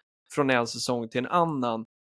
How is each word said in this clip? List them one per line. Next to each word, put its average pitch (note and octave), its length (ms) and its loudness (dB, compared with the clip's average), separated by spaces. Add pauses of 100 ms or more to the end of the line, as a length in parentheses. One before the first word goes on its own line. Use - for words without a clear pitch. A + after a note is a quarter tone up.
(340)
från C#3 160 2
en A#2+ 180 4
säsong A#2 420 -4
till B2+ 100 -2
en B2+ 120 -4
annan C3 540 0 (260)